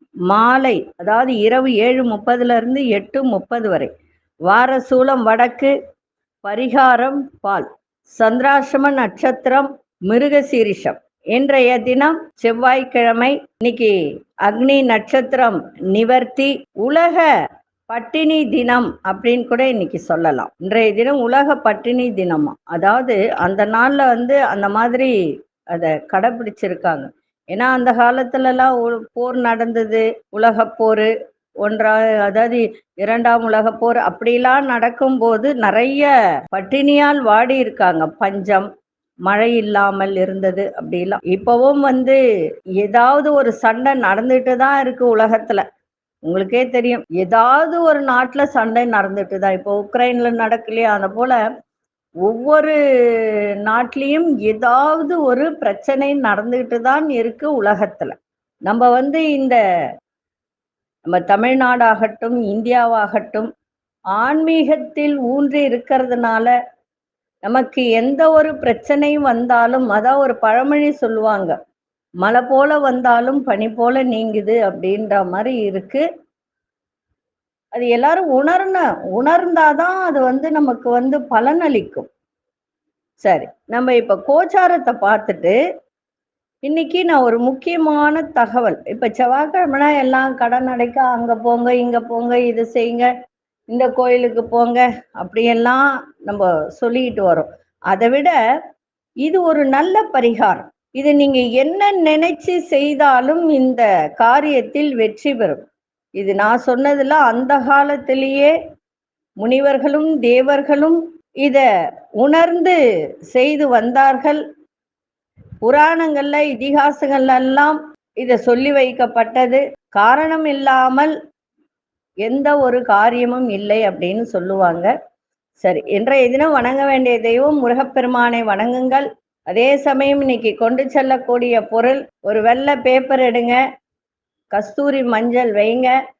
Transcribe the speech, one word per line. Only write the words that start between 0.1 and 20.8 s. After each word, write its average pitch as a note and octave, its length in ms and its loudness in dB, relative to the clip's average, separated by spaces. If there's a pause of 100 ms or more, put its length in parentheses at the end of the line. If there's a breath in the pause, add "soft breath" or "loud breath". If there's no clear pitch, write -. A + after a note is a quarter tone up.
மாலை, A3+ 880 0
அதாவது A3+ 400 0
இரவு B3 380 2
ஏழு B3 300 2
முப்பதுல A#3+ 520 -2
இருந்து B3+ 300 -2
எட்டு A3 380 -4
முப்பது A3+ 440 -4
வரை. D3 220 -2 (460)
வார A#3+ 440 2
சூலம் B3+ 420 0
வடக்கு, A#3+ 640 0 (640)
பரிகாரம் B3+ 680 2 (220)
பால். G3 280 -4 (500)
சந்திராசிரம C4+ 720 2
நட்சத்திரம் C4 880 -2 (220)
மிருகசீரிஷம். B3 960 0 (220)
இன்றைய B3+ 600 2
தினம் D4+ 520 0
செவ்வாய்க்கிழமை. B3 1120 0 (120)
இன்னைக்கு A3 640 -2 (200)
அக்னி B3+ 420 2
நட்சத்திரம் A#3+ 960 0
நிவர்த்தி. B3 920 0
உலக D4+ 760 2 (380)
பட்டினி D4+ 600 -2
தினம் A#3+ 560 0
அப்படின்னு A#3+ 440 -2
கூட B3+ 200 0
இன்னைக்கு F#3+ 300 -4
சொல்லலாம். D#3+ 580 -2
இன்றைய G#3+ 380 0